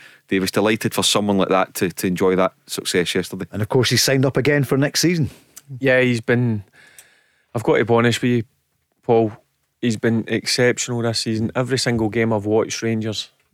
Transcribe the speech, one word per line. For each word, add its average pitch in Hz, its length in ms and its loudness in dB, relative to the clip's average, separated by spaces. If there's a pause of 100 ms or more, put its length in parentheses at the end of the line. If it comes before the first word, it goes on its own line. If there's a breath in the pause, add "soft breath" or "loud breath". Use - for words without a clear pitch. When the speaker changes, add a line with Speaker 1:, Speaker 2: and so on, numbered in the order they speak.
(260 loud breath)
Speaker 1:
Davis. 95 240 -2
Delighted 110 440 0
for 101 100 -2
someone 101 340 0
like 92 100 2
that 92 260 0
to, 92 160 -2
to - 160 -6
enjoy 92 300 2
that 92 160 2 (140)
success - 480 -2
yesterday. 95 380 -6
Speaker 2:
And 101 100 -4
of 110 60 -4
course, 123 220 0
he 123 60 2
signed 135 300 2
up 131 100 0
again 143 280 2
for 139 140 -2
next 143 220 0
season. 165 300 0 (500 loud breath)
Speaker 3:
Yeah, 131 200 4
he's 123 200 2
been, 117 440 0 (920 soft breath)
I've 113 80 -4
got 147 140 2
to 120 80 2
be 117 100 2
honest 117 280 2
with 123 100 0
you, 117 100 0 (600)
Paul, 113 300 2 (480)
he's 117 160 0
been 113 320 0
exceptional 120 760 -2
this 113 180 -2
season. 110 340 -2
Every 123 240 -2
single 113 300 0
game 113 240 0
I've 104 140 -2
watched 107 360 0
Rangers, 110 480 -4 (240)